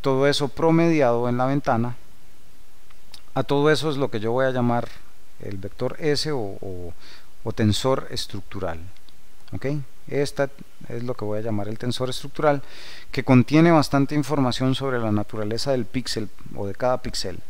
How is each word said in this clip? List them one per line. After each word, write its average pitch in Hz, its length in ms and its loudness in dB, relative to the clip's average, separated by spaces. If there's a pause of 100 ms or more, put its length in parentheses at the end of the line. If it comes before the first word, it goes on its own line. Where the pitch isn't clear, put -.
todo 135 260 2
eso 143 220 2
promediado 151 760 4
en 120 100 0
la 127 100 0
ventana, 123 480 0 (1400)
a 135 100 0
todo 143 280 4
eso 156 180 2
es 135 80 -2
lo 131 140 0
que 113 80 -2
yo 110 120 -2
voy 131 140 2
a 131 60 2
llamar 120 360 0 (540)
el 101 160 -6
vector 101 420 -4
S 156 320 0
o, 143 60 -2
o, 95 560 -4 (500)
o 113 80 -2
tensor 117 600 2
estructural. 92 680 -4 (760)
¿Ok? 104 120 -4 (420)
Esta 139 420 -2 (380)
es 120 160 -4
lo 123 120 -2
que 107 100 -4
voy 104 140 0
a - 20 -2
llamar 104 260 -2
el 110 100 -4
tensor 123 320 -2
estructural, 143 520 2 (500)
que - 120 0
contiene 143 480 8
bastante 139 440 4
información 131 600 2
sobre 131 240 -2
la 110 120 0
naturaleza 107 600 -2
del 127 140 2
píxel 113 440 -2 (260)
o 101 120 -4
de 98 80 -4
cada 123 260 0
píxel. - 380 -4 (100)